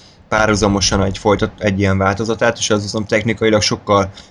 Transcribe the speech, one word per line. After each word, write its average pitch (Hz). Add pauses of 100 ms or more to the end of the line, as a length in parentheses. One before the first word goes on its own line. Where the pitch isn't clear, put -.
(280)
párhuzamosan 104
egy 95
folytat-, 107
egy 101
ilyen 95
változatát, 107
és -
az 107
viszont 104
technikailag 110
sokkal 101 (200)